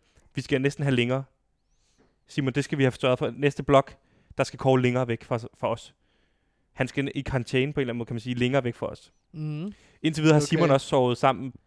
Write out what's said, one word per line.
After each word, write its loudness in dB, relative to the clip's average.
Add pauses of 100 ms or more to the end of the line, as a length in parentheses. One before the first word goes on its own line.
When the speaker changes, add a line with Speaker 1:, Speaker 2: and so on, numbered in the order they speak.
(340)
Speaker 1:
vi -6
skal 0
næsten -2
have 2
længere. 0 (1000)
Simon, -4
det -2
skal -6
vi 2
have 4
sørget 0
for. -2
Næste -2
blok, 4 (420)
der 0
skal -10
Kåre 4
længere 0
væk -6
fra, -4 (160)
fra -4
os. -8 (800)
Han -4
skal -4
i -6
karantæne -2
på -4
en 0
eller -4
anden -8
måde, -8
kan -8
man -6
sige, -8
længere 0
væk -4
fra -8
os. -14 (200)
Speaker 2:
Mhm. -8 (300)
Speaker 1:
Indtil -2
videre 8
har 6
Speaker 2:
Okay. 2
Speaker 1:
Simon 2
også 2
sovet 0
sammen 0 (140)